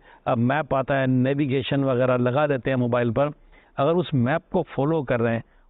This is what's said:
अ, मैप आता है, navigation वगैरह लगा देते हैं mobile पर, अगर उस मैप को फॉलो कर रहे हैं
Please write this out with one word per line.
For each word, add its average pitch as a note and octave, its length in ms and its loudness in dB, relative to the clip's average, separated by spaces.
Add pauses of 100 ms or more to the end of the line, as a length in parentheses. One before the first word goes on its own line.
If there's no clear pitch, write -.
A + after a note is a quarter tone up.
(260)
अ, C#3 80 0
मैप C3 400 0
आता C3+ 200 0
है, C3+ 120 0
navigation C3+ 760 0
वगैरह B2+ 320 2
लगा B2 300 0
देते C#3 240 -2
हैं C3+ 60 0
mobile A#2+ 340 0
पर, C#3 200 0 (460)
अगर C#3+ 160 0
उस F3 220 0
मैप C3+ 280 0 (100)
को F3+ 100 0 (140)
फॉलो D3+ 260 0
कर B2+ 180 -2
रहे A#2 140 0
हैं A#2 100 -4 (260)